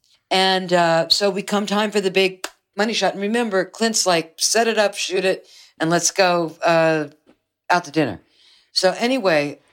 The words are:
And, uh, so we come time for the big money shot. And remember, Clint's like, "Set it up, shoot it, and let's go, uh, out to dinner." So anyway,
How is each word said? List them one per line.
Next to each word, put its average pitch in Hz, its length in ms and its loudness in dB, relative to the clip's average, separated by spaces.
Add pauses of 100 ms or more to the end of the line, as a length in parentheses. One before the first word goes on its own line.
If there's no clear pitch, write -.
(300)
And, 185 420 2
uh, 165 360 2
so 202 220 0
we 196 120 -4
come 202 240 -2
time 208 240 -2
for 185 100 0
the 185 100 -2
big 190 360 -2 (300)
money 214 180 -2
shot. - 180 0
And 196 100 -10
remember, 208 440 -2
Clint's 226 400 -2
like, 165 320 0
"Set 226 280 0
it 220 120 0
up, 202 160 0
shoot 185 320 -4
it, 185 200 -2 (320)
and 160 120 0
let's 170 200 0
go, 175 540 0
uh, 160 440 2 (600)
out 175 160 0
to 147 60 -16
dinner." 127 300 -2 (520)
So 185 260 0
anyway, 190 600 0 (140)